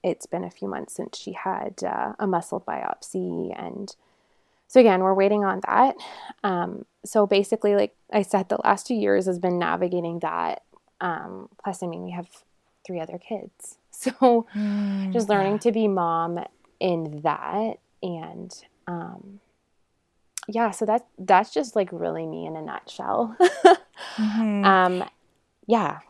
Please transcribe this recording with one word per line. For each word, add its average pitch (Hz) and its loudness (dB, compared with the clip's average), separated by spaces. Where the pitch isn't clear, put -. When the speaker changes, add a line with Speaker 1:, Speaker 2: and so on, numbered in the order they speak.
Speaker 1:
It's - -4
been 180 -6
a 170 -10
few - -10
months - -10
since - -10
she - -12
had, - -6
uh, - -4
a 208 -2
muscle 180 -2
biopsy, - -6
and 196 -12
so 262 8
again, 190 6
we're 190 4
waiting 202 4
on 190 0
that. 262 4
Um, 180 -4
so 208 4
basically, 202 2
like 208 2
I 208 2
said, 190 0
the - -2
last - 2
two 247 -2
years 202 2
has 180 -2
been 180 0
navigating 170 0
that, 165 -4
um, 165 -6
plus, 190 -6
I 180 -6
mean, 175 -8
we 180 -10
have 175 -10
three 180 -8
other 160 -10
kids. - -12
<laughs> - -20
So 240 2
Speaker 2:
Mm, 202 -2
Speaker 1:
just 190 0
learning 196 2
Speaker 2:
yeah. 208 -2
Speaker 1:
to 233 2
be 214 2
mom 170 0
in 160 -2
that, 202 -2
and, 175 -10
um, 180 -12
yeah, 226 0
so 220 -4
that, 214 0
that's 190 4
just, 277 -4
like, 196 0
really 165 -6
me 165 -8
in 160 -8
a 160 -10
nutshell. - -4
<laughs> 349 8
Speaker 2:
Mm-hmm. 214 0
Speaker 1:
Um, 185 6
yeah. 208 2